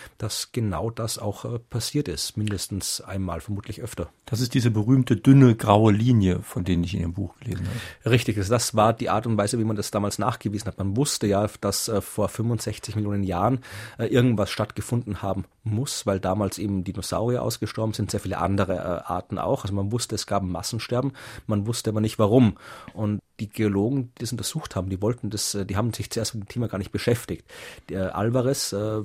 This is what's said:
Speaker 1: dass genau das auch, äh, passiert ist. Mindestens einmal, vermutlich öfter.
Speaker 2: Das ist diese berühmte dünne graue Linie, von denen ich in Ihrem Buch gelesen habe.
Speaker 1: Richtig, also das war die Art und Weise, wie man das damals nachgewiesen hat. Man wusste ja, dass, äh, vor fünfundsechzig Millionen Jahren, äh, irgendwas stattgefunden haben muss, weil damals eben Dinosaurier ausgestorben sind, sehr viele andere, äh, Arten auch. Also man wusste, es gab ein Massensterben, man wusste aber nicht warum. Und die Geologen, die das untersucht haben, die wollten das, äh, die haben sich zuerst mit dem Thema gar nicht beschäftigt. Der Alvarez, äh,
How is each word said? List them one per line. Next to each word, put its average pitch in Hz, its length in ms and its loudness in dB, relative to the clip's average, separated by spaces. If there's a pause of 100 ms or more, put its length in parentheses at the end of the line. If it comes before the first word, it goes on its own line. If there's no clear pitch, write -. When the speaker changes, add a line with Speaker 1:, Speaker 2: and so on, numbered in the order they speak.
(180)
Speaker 1:
dass - 340 -6
genau 107 380 -2
das 113 280 -6
auch, 104 280 -6
äh, 117 120 -6
passiert 120 500 -4
ist. - 280 -6
Mindestens 104 640 -4
einmal, 92 400 -6
vermutlich 104 400 -8
öfter. 98 300 -6 (160)
Speaker 2:
Das 113 140 -2
ist 123 120 -2
diese 120 180 4
berühmte 113 460 4
dünne 131 380 10
graue 107 380 6
Linie, 104 500 4
von - 220 -6
denen 87 200 2
ich 87 80 -4
in 95 80 -2
Ihrem 87 140 -4
Buch 95 240 -8
gelesen 92 280 -6
habe. - 440 -6
Speaker 1:
Richtig, 117 260 4
also 98 140 -2
das 120 240 2
war 110 180 6
die 113 160 -2
Art 104 180 0
und 113 120 2
Weise, 104 200 2
wie 110 60 0
man 110 120 0
das 104 140 -6
damals 101 280 -2
nachgewiesen 104 480 -2
hat. 101 100 -6
Man 98 220 -2
wusste 135 300 0
ja, 101 200 4 (140)
dass, - 260 -2
äh, 104 140 0
vor - 260 -2
fünfundsechzig 113 680 -4
Millionen 101 280 -2
Jahren, 95 380 0 (360)
äh, 113 100 -2
irgendwas 117 440 2
stattgefunden 107 720 -4
haben 95 220 -4 (180)
muss, 113 420 -2
weil 98 160 2
damals 95 380 0
eben 98 260 -2
Dinosaurier 107 580 -2
ausgestorben 110 520 -2
sind, 101 160 -2
sehr 104 80 -2
viele 95 200 -4
andere, 95 360 2
äh, - 380 -4
Arten 92 260 -4
auch. 120 240 0
Also 98 100 -4
man 101 200 -2
wusste, 117 240 -2
es - 100 -6
gab 101 160 0
ein 92 80 -2
Massensterben, 120 640 -4 (340)
man 104 220 0
wusste 117 220 -2
aber 107 100 0
nicht 110 180 0
warum. 110 400 6 (340)
Und 104 280 -2 (180)
die 107 100 -6
Geologen, 110 720 0
die - 40 -8
das 117 100 -6
untersucht - 420 -8
haben, 92 160 -4
die 92 100 -4
wollten 107 300 -2
das, - 240 -4
äh, 101 100 -4
die 101 120 -4
haben 110 160 0
sich - 180 -10
zuerst - 240 -4
mit 104 100 -8
dem - 40 -16
Thema 120 180 -4
gar 101 120 -6
nicht 101 120 -6
beschäftigt. - 560 -2 (420)
Der 92 280 -4
Alvarez, 120 560 0
äh, 107 320 -4